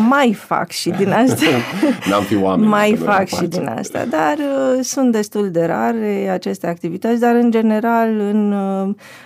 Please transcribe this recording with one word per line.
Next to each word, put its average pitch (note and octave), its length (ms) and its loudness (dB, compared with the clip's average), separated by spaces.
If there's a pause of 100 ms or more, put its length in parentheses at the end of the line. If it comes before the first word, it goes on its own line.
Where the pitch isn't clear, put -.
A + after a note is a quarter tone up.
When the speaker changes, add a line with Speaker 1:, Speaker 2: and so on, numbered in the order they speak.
Speaker 1:
Mai C4+ 240 4
fac - 380 -4
și - 180 -6
din F#3 200 0
asta. A#3 360 2 (340)
Speaker 2:
<laughs> A#3+ 300 0
N-am G2+ 140 2
fi G2 120 0
oameni, F#3+ 340 2
Speaker 1:
Mai G#3+ 220 4
Speaker 2:
că G#3+ 60 2
nu - 80 -4
Speaker 1:
fac G3+ 140 2
Speaker 2:
am F#3+ 60 0
Speaker 1:
și F#3 100 -6
Speaker 2:
face. F3+ 120 0
Speaker 1:
din E3+ 200 -4
asta, - 380 -6
dar, D4+ 320 0
uh, C4+ 440 0
sunt B3+ 300 0
destul G#3 400 -2
de E3+ 140 0
rare G#3+ 680 -2
aceste F#3 360 -4
activități, F3 520 -4
dar A#3+ 160 2
în A#3+ 160 4
general A3+ 680 2
în, G#3 320 0
uh, G3 440 -2 (300)